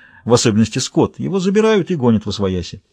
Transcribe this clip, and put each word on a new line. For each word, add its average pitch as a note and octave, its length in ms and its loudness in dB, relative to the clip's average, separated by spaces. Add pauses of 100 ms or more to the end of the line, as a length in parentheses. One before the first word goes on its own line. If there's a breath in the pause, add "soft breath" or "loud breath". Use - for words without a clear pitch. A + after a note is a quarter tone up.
(220 loud breath)
в A2+ 100 2
особенности A2+ 460 2
скот, - 400 -2
его D3+ 200 -4
забирают G3+ 500 0
и F#3 60 -2
гонят A#2+ 300 0
восвояси. F#2+ 560 -6 (120)